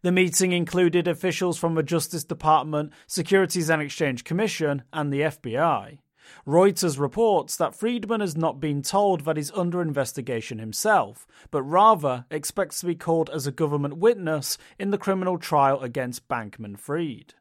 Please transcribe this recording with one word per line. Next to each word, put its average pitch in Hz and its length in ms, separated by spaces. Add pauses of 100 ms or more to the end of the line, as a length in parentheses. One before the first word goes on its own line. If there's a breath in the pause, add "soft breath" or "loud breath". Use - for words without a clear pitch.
The 180 120
meeting 185 400
included 175 560
officials 175 480
from 165 180
the 160 80
Justice 160 400
Department, 151 720 (120)
Securities 180 640
and 156 120
Exchange 135 420
Commission, 160 600 (100)
and 147 180
the 139 100
F 147 200
B 120 160
I. 135 420 (480 loud breath)
Reuters 175 500
reports 185 600
that 160 180
Friedman 220 460
has 165 160
not 156 240
been 143 200
told 190 440
that 160 100
he's 147 160
under 175 300
investigation 131 760
himself, 110 680 (240 soft breath)
but 139 120
rather 151 680
expects 156 480
to 175 60
be 170 100
called 165 360
as 143 140
a 143 60
government 147 460
witness 170 600 (220 loud breath)
in 196 120
the 202 60
criminal 185 400
trial 139 440
against 123 480
Bankman-Fried. 113 1120